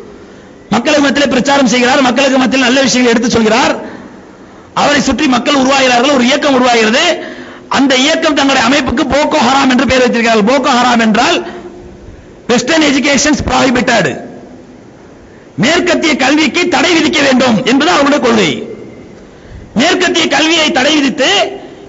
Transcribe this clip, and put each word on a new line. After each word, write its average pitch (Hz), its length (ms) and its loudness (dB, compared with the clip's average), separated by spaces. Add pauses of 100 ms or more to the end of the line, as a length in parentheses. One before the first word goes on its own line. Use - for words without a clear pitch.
(720)
மக்களுக்கு 285 340 2
மத்தியிலே 277 260 0
பிரச்சாரம் 277 360 2
செய்கிறார், 247 340 2
மக்களுக்கு 262 380 2
மத்தியில் 262 260 0
நல்ல 262 180 2
விஷயங்களை 247 360 2
எடுத்து 226 180 -2
சொல்கிறார். 233 440 0 (920)
அவரை 269 280 0
சுற்றி 277 240 -2
மக்கள் 269 280 0
உருவாகிறார்கள், 262 560 2
ஒரு 254 140 2
இயக்கம் 277 300 0
உருவாகிறது. 247 680 2 (460)
அந்த 262 280 2
இயக்கம் 311 380 0
தங்களுடைய 269 340 2
அமைப்புக்கு 262 400 0
போகோ 294 300 0
ஹராம் 269 320 2
என்று 262 160 2
பெயர் 254 160 2
வைத்திருக்கிறார்கள். 233 520 2
போகோ 277 160 0
ஹராம் 240 300 2
என்றால் 240 460 0 (1000)
வெஸ்டர்ன் 311 360 0
எஜுகேஷன்ஸ் 285 640 0
ப்ராஹிபிட்டட், 240 720 0 (1300)
மேற்கத்திய 320 640 0
கல்விக்கு 302 520 0
தடை 359 240 0
விதிக்க 311 300 0
வேண்டும் 254 420 2
என்பது 277 260 2
அவருடைய 285 340 2
கொள்கை. 190 440 0 (1080)
மேற்கத்திய 339 540 0
கல்வியை 311 440 0
தடை 294 220 0
விதித்து 294 640 -2 (280)